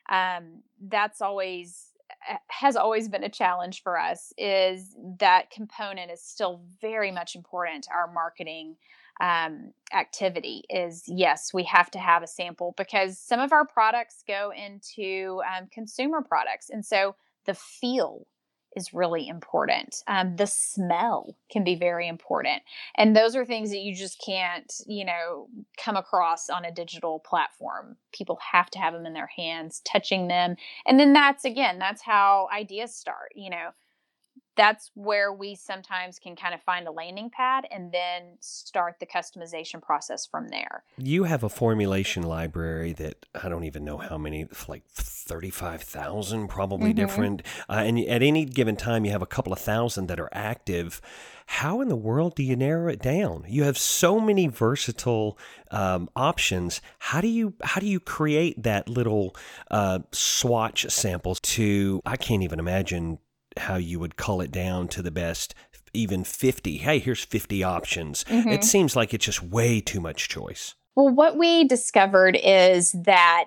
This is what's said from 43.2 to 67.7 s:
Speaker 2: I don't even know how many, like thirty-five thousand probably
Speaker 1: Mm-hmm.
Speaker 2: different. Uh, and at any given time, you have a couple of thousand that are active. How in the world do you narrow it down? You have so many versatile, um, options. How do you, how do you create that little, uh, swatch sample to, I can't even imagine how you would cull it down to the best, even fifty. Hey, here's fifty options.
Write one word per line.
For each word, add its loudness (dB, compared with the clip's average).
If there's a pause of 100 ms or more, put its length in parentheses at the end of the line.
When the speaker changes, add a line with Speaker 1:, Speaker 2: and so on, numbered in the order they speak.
Speaker 2:
I -8
don't -6
even -10
know -8
how -10
many, -6 (220)
like -14
thirty-five -10
thousand -6
probably 0
Speaker 1:
Mm-hmm. 2
Speaker 2:
different. 0 (260)
Uh, 0
and 2
at 2
any 4
given 0
time, 0
you 0
have -2
a -4
couple -4
of -4
thousand -2
that -6
are -8
active. -6 (460)
How -2
in 0
the 0
world 0
do 0
you 2
narrow 0
it -6
down? 0
You 2
have 2
so 4
many 4
versatile, 0 (360)
um, 0
options. 0 (200)
How -2
do 2
you, 0
how -2
do -4
you 2
create 0
that 0
little, 0 (340)
uh, 2 (140)
swatch 0
sample -2
to, 2
I -4
can't 0
even -4
imagine -2 (380)
how -4
you -4
would -6
cull -2
it -4
down -2
to -6
the -4
best, -4 (380)
even 0
fifty. -2
Hey, 0
here's -2
fifty -2
options. -4